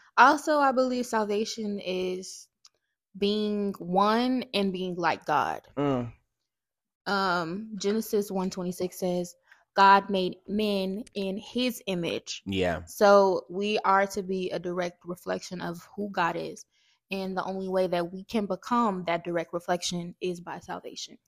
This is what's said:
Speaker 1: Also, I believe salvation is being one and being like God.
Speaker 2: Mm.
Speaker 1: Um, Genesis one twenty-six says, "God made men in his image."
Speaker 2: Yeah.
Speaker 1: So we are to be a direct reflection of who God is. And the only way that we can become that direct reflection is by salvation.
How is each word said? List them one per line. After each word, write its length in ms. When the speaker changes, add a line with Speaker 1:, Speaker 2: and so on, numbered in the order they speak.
Speaker 1:
Also, 400
I 140
believe 340
salvation 760
is 680
being 640
one 640
and 180
being 220
like 300
God. 360
Speaker 2:
Mm. 340
Speaker 1:
Um, 680
Genesis 560
one 180
twenty-six 480
says, 380
"God 340
made 280
men 560
in 240
his 480
image." 600
Speaker 2:
Yeah. 380
Speaker 1:
So 680
we 340
are 220
to 160
be 260
a 80
direct 480
reflection 560
of 340
who 140
God 260
is. 300
And 260
the 60
only 260
way 160
that 260
we 120
can 240
become 580
that 180
direct 300
reflection 680
is 200
by 160
salvation. 720